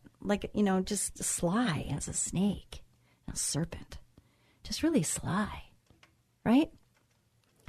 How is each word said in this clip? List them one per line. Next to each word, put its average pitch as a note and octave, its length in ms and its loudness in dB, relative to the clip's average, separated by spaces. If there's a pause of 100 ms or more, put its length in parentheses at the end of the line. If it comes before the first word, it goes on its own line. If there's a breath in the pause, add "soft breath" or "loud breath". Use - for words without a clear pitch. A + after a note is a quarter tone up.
(200)
like, G3 320 0
you G#3 100 2
know, F#3+ 200 4
just - 420 -4
sly F3+ 640 0
as C#3 180 -4
a D3 40 -6
snake, - 720 -2 (500)
a - 20 -8
serpent, - 640 -4 (640)
just - 200 -6
really D4+ 200 4
sly, - 640 -2 (800)
right? C4 260 6 (1000 soft breath)